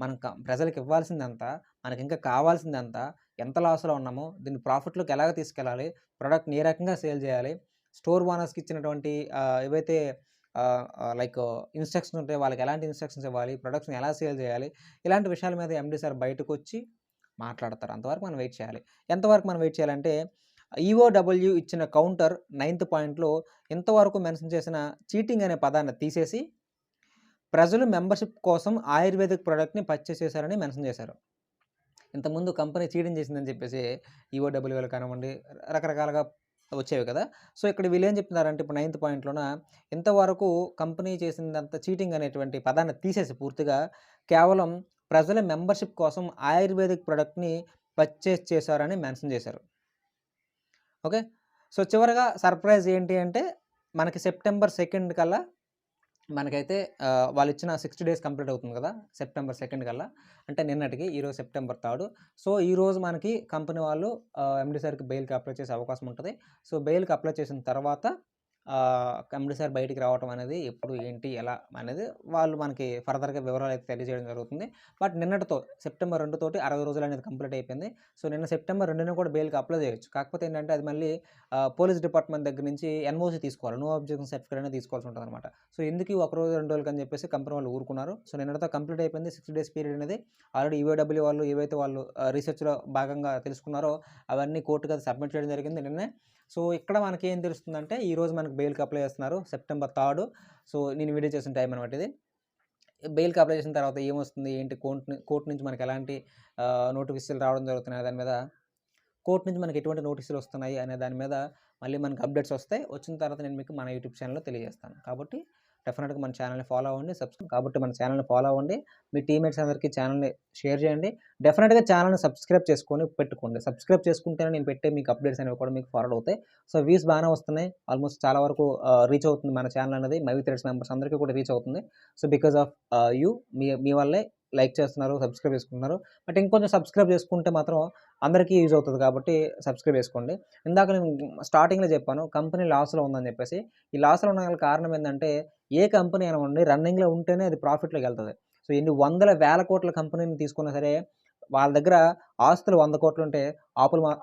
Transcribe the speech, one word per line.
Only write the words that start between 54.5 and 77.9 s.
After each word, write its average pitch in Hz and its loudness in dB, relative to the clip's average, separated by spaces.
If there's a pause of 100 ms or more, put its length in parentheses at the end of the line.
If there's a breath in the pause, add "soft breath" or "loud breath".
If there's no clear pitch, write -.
సెకండ్ 180 -2
కల్లా 180 2 (840)
మనకైతే, 143 -4 (100)
ఆ, 131 2
వాళ్ళు 143 4
ఇచ్చిన 160 -4
సిక్స్టీ - -8
డేస్ 165 0
కంప్లీట్ 143 -6
అవుతుంది 127 -6
కదా 151 -6 (200)
సెప్టెంబర్ 135 -8
సెకండ్ 131 -10
కల్లా, 127 -8 (380 soft breath)
అంటే 151 -4
నిన్నటికి, 143 -4
ఈరోజు 143 -6
సెప్టెంబర్ 127 -8
థర్డ్. 123 -4 (460 soft breath)
So 202 2
ఈరోజు 185 4
మనకి 185 -4
కంపెనీ 160 -6
వాళ్ళు, 160 -4 (160)
ఆ, 139 0
ఎండీ 147 -4
సార్కి 143 -6
బెయిల్కి 131 -6
అప్లై 127 -6
చేసే 127 -8
అవకాశం 120 -8
ఉంటుంది. 123 -12 (340 soft breath)
So 160 -2
బెయిల్కి 165 2
అప్లై 156 -2
చేసిన 139 -6
తర్వాత, 143 -2 (500)
ఆ, 127 0 (120)
ఎండీ 139 -4
సార్ 143 -4
బయటికి 131 -4
రావటం 127 0
అనేది 123 -6
ఎప్పుడు, 127 -8
ఏంటి, 120 -8
ఎలా 120 -6 (180)
అనేది 127 -8 (160)
వాళ్ళు 160 0
మనకి 131 -6
ఫర్దర్‌గా 139 -4
వివరాలు 131 -4
అయితే 127 -6
తెలియజేయడం 123 -8
జరుగుతుంది. 120 -10 (300 soft breath)
But 190 -2
నిన్నటితో 170 -2 (160)
సెప్టెంబర్ 170 -4
రెండు 151 -4
తోటి 160 -4
అరవై 143 -2
రోజులు 147 -4
అనేది 143 -6
కంప్లీట్ 135 -10
అయిపోయింది. 135 -10 (300 soft breath)